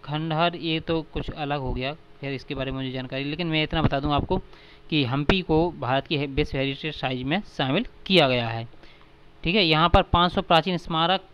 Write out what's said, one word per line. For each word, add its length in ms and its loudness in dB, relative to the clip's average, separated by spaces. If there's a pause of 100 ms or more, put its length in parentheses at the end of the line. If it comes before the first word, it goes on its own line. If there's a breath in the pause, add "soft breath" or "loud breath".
खंडहर, 500 0
ये 240 -2
तो 220 -2
कुछ 280 -8
अलग 300 -4
हो 140 -4
गया, 200 -4
खैर 400 -12
इसके 220 -8
बारे 160 -4
में 60 -6
मुझे 140 -6
जानकारी, 320 -6
लेकिन 240 -4
मैं 160 2
इतना 180 -2
बता 180 2
दूं 140 0
आपको 240 0 (520 loud breath)
कि 140 2
हम्पी 380 2
को 380 2
भारत 280 -2
की 100 0
हे-, 120 -2
विश्व 280 -2
हेरिटेज 380 -4
साइट 300 -4
में 160 0
शामिल 440 -2 (200)
किया 220 6
गया 200 0
है, 200 -6 (760 loud breath)
ठीक 120 0
है। 100 4
यहाँ 240 4
पर 120 6
पाँच 300 2
सौ 100 -2
प्राचीन 360 2
स्मारक 460 0 (100)